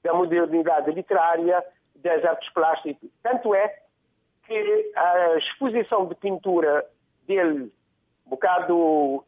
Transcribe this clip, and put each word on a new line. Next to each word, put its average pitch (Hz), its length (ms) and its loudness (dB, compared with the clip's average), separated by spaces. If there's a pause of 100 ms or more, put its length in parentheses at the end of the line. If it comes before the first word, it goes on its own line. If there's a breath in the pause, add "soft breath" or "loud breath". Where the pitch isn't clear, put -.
da 170 140 -2
modernidade 165 760 0
literária, 175 720 0 (320 loud breath)
das 160 300 -2
artes - 280 -2
plásticas. 160 560 -2 (120)
Tanto 240 320 0
é 202 180 2 (760)
que 214 480 -2
a 175 420 2
exposição 220 720 -2
de 165 80 -10
pintura 170 680 0 (420)
dele, 160 440 0 (540)
um - 60 -12
bocado 160 960 0